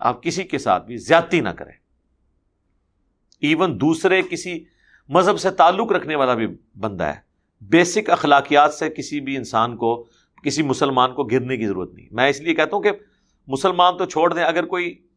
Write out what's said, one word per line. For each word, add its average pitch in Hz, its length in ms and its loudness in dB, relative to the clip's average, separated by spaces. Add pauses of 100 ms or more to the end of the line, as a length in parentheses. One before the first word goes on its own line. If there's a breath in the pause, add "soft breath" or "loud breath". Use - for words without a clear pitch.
आप 120 180 -2
किसी 170 240 -4
के 156 160 -6
साथ 95 220 0
भी 113 180 -14
ज्यादती 160 420 2
ना 101 120 -4
करें। - 240 -18 (1600)
even 160 380 0
दूसरे 165 440 2
किसी 170 420 -10 (440 soft breath)
मजहब 180 260 4
से 170 180 -2
ताल्लुक 190 400 4
रखने 156 220 -2
वाला 131 200 2
भी 113 120 -2 (300)
बंदा 95 280 -6
है, 73 180 -6 (380)
बेसिक 175 480 2
अखलाकियात 147 640 4
से 156 180 -6
किसी 147 300 -10
भी 135 160 -8
इंसान 117 400 -2
को, 113 200 -2 (480 loud breath)
किसी 143 200 -2
मुसलमान 131 500 0
को 135 120 -4
घिरने 123 320 -2
की 110 80 -4
जरूरत 92 300 -4
नहीं। - 180 -20
मैं 123 160 2
इसलिए 151 240 -2
कहता 156 220 -2
हूँ 196 80 -4
कि 202 80 2 (560 soft breath)
मुसलमान 180 500 2
तो 180 80 -4
छोड़ 165 280 0
दें, 170 100 -2
अगर 170 220 0
कोई 175 380 -6 (140)